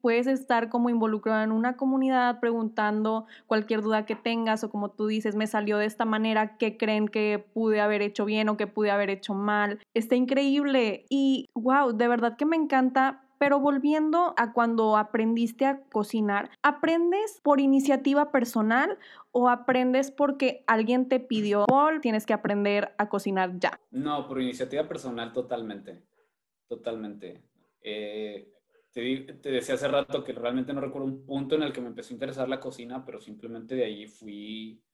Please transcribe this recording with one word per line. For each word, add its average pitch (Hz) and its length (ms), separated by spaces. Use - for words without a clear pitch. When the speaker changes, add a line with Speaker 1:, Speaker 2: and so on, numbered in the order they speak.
Speaker 1:
puedes 240 260
estar 254 440
como 240 180
involucrado 220 540
en 220 100
una 240 240
comunidad 262 640
preguntando 220 840
cualquier 220 360
duda 214 240
que 214 100
tengas 226 480
o 214 60
como 202 220
tú 214 160
dices, 214 280
"Me 214 100
salió 208 300
de 208 80
esta 220 220
manera, 220 500
¿qué 220 220
creen 214 300
que 208 440
pude 220 300
haber 208 180
hecho 208 240
bien 214 240
o 214 80
qué 214 100
pude 208 240
haber 202 200
hecho 196 240
mal?". 208 460
Está 226 240
increíble 269 920
y, 269 440
guau, 254 380
de 233 160
verdad 233 300
que 294 80
me 320 100
encanta. 269 680
Pero 285 220
volviendo 302 800
a 233 160
cuando 226 460
aprendiste 226 680
a 277 160
cocinar, 208 600
¿aprendes 339 800
por 285 160
iniciativa 277 760
personal 240 640
o 247 160
aprendes 254 640
porque 277 560
alguien 233 420
te 254 120
pidió, 208 460
"Paul, 294 360
tienes 220 240
que 220 80
aprender 202 640
a 208 100
cocinar 190 500
ya"? - 220
Speaker 2:
No, 143 380
por 131 140
iniciativa 131 440
personal 117 460
totalmente, 113 680
totalmente. 107 720
Eh, 104 680
te 123 80
di-, 131 260
te - 240
decía 127 260
hace 143 120
rato 139 360
que 131 80
realmente 123 420
no 139 80
recuerdo 135 240
un 135 180
punto 139 300
en 156 80
el 139 100
que 123 80
me 123 80
empezó 113 240
a 120 40
interesar 131 320
la 131 120
cocina, 123 460
pero - 140
simplemente 113 540
de 127 100
ahí 107 220
fui 110 760